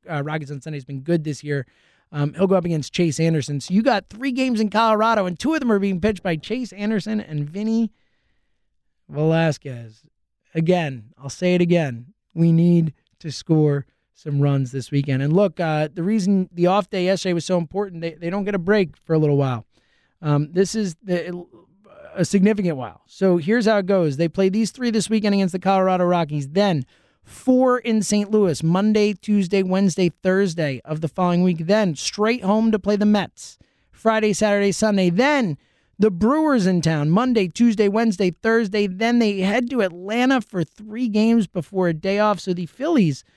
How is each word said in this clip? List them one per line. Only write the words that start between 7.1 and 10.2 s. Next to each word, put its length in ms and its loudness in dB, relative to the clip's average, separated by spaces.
and 300 -6
Vinny 420 -2
Velasquez. 920 -2